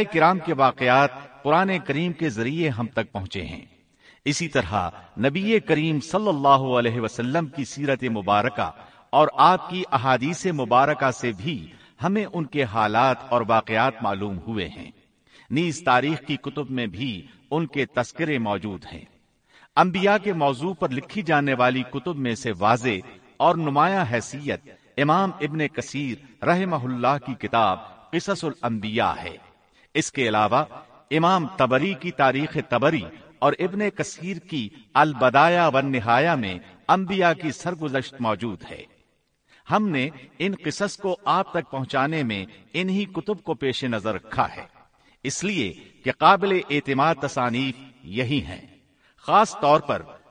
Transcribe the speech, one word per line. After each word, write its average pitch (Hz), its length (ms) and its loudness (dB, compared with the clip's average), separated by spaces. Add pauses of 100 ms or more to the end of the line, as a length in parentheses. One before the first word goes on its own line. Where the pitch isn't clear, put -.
(120)
کرام 170 260 4
کے 165 160 -4
واقعات 135 880 2
قرآن 180 360 2
کریم 165 340 -4
کے 160 160 -4
ذریعے 135 400 -2
ہم 117 180 -4
تک - 260 -6
پہنچے 92 320 -8
ہیں۔ - 220 -14 (580)
اسی 147 240 -2
طرح 98 420 -2 (280)
نبی 190 420 0
کریم 156 400 0
صلی 214 280 -2
اللہ 143 200 2
علیہ 123 520 4
وسلم 123 460 -4
کی 135 180 -8
سیرت 139 400 -4
مبارکہ 104 680 0 (400)
اور 147 260 6
آپ 156 340 4
کی 180 120 -6 (100)
احادیث 131 540 0
مبارکہ 139 640 2
سے 120 220 -4
بھی 101 340 -8 (360)
ہمیں 196 300 0
ان 170 120 -4
کے 139 200 -2
حالات 113 520 2 (120)
اور 120 180 2
واقعات 113 560 2
معلوم 101 360 -4
ہوئے 95 300 -6
ہیں۔ - 220 -16 (600)
نیز 156 340 -2
تاریخ 139 420 2
کی 147 100 -4
کتب 139 340 -10
میں 131 160 -4
بھی 104 400 -8 (240)
ان 160 160 -2
کے 135 200 -4
تذکرے 151 520 -4
موجود 101 540 -4
ہیں۔ 78 120 -16 (720)
انبیاء 185 480 4
کے 202 80 0
موضوع 147 420 0
پر 170 140 -2
لکھی 131 340 -6
جانے 143 320 2
والی 127 280 4 (100)
کتب 147 240 -6
میں 123 180 -2
سے 110 240 -4
واضح 113 300 2 (480)
اور 165 180 4
نمایاں 165 580 2
حیثیت 120 480 -6 (360)
امام 170 340 2 (100)
ابن 147 280 -2
کثیر - 760 -8
رحمہ 175 320 0
اللہ 127 400 0 (100)
کی 135 80 -8
کتاب 104 440 2 (320)
قصص 170 340 -4
الانبیاء 110 800 -2
ہے۔ 85 140 -12 (580)
اس - 180 -2
کے 127 160 0
علاوہ 107 360 2 (460)
امام 170 360 2
طبری 135 540 0
کی 175 100 -6
تاریخ 139 460 0 (120)
طبری 123 360 0 (340)
اور 143 200 4
ابن 196 320 -2
کثیر 185 460 -8
کی 151 320 -8 (260)
البدایہ 147 800 6
والنہایہ 135 580 2
میں 104 280 -2 (300)
انبیاء 185 440 2
کی 160 180 -4
سرگزشت 139 680 -6
موجود 110 500 -4
ہے۔ - 140 -16 (840)
ہم 208 180 2
نے 139 200 0 (300)
ان 190 160 -2 (100)
قصص 190 320 -4
کو 190 280 -4
آپ 175 280 0
تک 165 180 -4
پہنچانے 139 520 -2
میں 101 240 -4 (260)
انہی 190 320 -2
کتب 190 380 -6
کو 160 120 -6
پیش 131 300 -2
نظر 110 300 -2
رکھا 107 420 -2
ہے۔ - 200 -18 (500)
اس 139 180 -6
لیے 156 280 -2 (320)
کہ 131 140 0
قابل 185 420 4 (100)
اعتماد 143 520 0
تصانیف 127 540 -2 (380)
یہی 127 280 -2
ہیں۔ 80 240 -14 (580)
خاص 202 360 2
طور 147 220 6
پر 98 200 -4 (280)